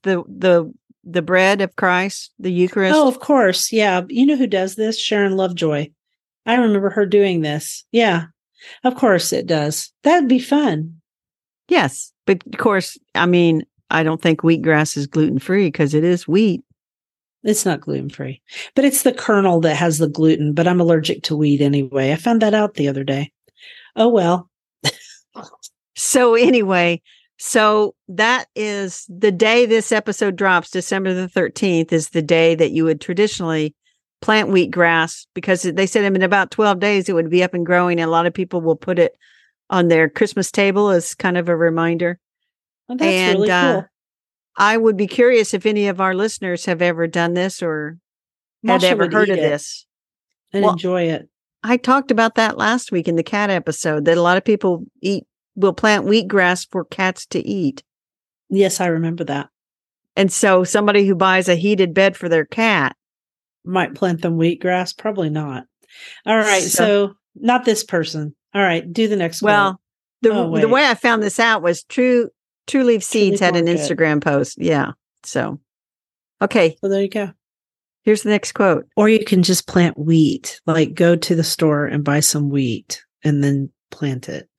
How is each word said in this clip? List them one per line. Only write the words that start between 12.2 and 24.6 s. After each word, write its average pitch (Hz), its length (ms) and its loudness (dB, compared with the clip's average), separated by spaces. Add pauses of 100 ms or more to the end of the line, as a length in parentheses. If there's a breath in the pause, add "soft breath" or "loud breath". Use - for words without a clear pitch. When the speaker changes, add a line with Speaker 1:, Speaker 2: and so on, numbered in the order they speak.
Speaker 1:
But 185 160 0 (100)
of 208 60 -14
course, 196 400 -4 (160)
I 175 120 0
mean, 170 360 4 (280)
I 160 120 0
don't 156 180 -2
think 160 200 0
wheatgrass 156 560 2
is 143 100 -6
gluten-free 160 640 0
'cause 143 240 -2
it 151 80 2
is 175 240 0
wheat. 190 380 0 (800)
Speaker 2:
It's 214 200 -2
not 156 180 -2
gluten-free, 135 600 -8 (320 loud breath)
but 269 100 2
it's 277 200 2
the 254 80 4
kernel 196 480 2
that 160 160 2
has 160 220 0
the 160 100 2
gluten, 151 460 0
but 165 120 0
I'm 180 140 2
allergic 165 420 0
to 156 140 -4
wheat 147 240 2
anyway. 139 500 0
I 151 60 0
found 226 260 0
that 214 100 2
out 208 220 0
the 143 140 -2
other 135 160 -4
day. 139 260 -4 (640 loud breath)
Oh, 226 140 2
well. 180 420 0 (340)